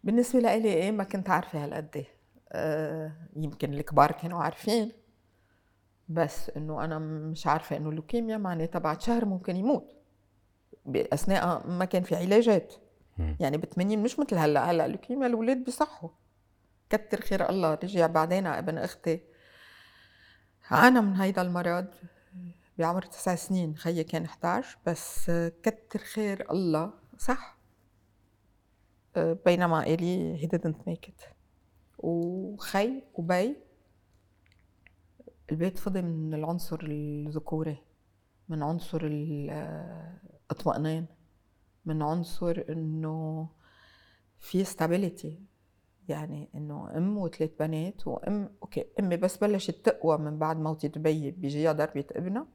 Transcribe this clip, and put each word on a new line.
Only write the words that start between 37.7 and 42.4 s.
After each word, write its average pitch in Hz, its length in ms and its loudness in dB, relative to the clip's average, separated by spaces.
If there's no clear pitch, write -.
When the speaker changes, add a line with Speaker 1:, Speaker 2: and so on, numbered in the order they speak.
Speaker 1:
من 156 140 -2
عنصر 165 400 -2
ال-، 151 480 -4
آه، 160 600 -10
اطمئنان، 160 540 0
من 156 160 -2
عنصر 170 680 -2